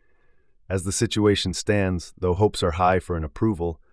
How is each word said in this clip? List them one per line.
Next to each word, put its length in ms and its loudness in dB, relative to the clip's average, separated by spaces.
As 160 -2
the 80 -4
situation 640 2
stands, 640 -2
though 160 0
hopes 300 2
are 80 0
high 280 2
for 160 -6
an 80 -4
approval, 560 -4